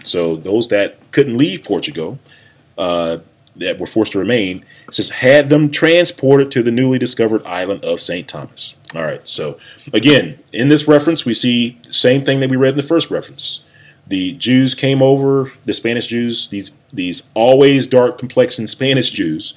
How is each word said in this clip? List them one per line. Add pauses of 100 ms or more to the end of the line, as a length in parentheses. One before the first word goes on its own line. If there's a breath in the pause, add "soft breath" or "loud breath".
So
those
that (120)
couldn't
leave
Portugal, (580 soft breath)
uh, (380)
that
were
forced
to
remain, (240 soft breath)
it
says,
"had
them
transported
to
the
newly
discovered
island
of
Saint
Thomas." (180)
All
right,
so (340 loud breath)
again, (160)
in
this
reference,
we
see
the
same
thing
that
we
read
in
the
first
reference. (480 soft breath)
The
Jews
came
over, (140)
the
Spanish
Jews,
these, (220)
these (100)
always
dark
complexion
Spanish
Jews,